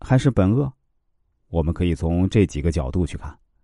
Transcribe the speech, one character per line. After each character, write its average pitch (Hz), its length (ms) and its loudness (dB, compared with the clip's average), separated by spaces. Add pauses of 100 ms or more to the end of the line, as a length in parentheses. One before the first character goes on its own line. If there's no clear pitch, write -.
还 - 160 2
是 131 140 2
本 98 220 2
恶？ 131 200 -2 (760)
我 82 160 0
们 78 100 0
可 90 100 -2
以 85 120 0
从 87 320 0
这 101 180 4
几 73 160 -4
个 85 80 0
角 71 220 -2
度 90 120 0
去 73 140 -6
看。 78 180 -14 (280)